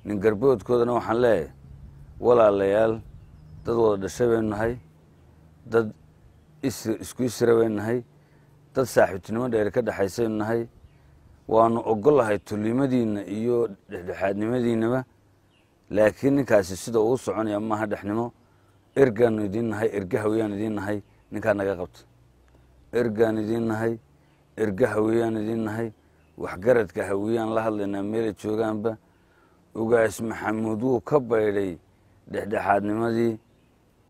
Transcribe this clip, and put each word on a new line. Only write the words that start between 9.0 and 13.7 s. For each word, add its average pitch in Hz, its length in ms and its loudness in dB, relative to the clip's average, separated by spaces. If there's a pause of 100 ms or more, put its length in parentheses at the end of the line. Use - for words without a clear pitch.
dheer 107 200 0
ka 127 120 0
dhaxaysaynu 104 560 -2
nahay. 117 300 -2 (800)
Waanu 113 360 4
oggolahay 110 540 4
tulimadiinna 113 880 0
iyo 113 420 0 (220)